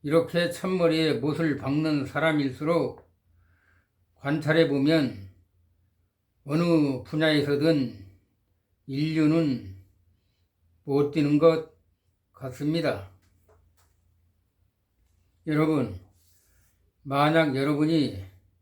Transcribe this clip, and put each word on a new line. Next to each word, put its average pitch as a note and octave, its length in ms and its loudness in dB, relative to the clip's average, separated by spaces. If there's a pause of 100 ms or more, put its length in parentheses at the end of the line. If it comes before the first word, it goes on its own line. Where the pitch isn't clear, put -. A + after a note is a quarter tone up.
이렇게 E3 480 0
찬머리에 E3 600 0
못을 D3 440 -2
박는 D3 480 -2
사람일수록 D3+ 1040 -2 (1040)
관찰해 D#3 520 0
보면 C#3+ 640 0 (1120)
어느 D3+ 600 0
분야에서든 D3 1000 0 (800)
인류는 D3+ 920 0 (1080)
못 C#3+ 280 0
뛰는 D3 280 2
것 D#3+ 340 4 (600)
같습니다. C3+ 760 -6 (2500)
여러분, D3+ 520 0 (1040)
만약 D3 520 2
여러분이 C#3+ 680 0 (380)